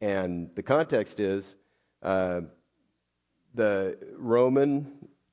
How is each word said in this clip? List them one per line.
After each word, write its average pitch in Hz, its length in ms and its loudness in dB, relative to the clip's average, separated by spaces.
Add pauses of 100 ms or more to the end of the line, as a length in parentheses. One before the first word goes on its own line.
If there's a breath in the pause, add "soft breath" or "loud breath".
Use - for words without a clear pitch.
And 92 540 -4
the 101 80 -8
context 139 560 0
is, 98 380 -4 (480)
uh, 92 380 0 (1120)
the 101 460 0 (180)
Roman 135 920 2 (240)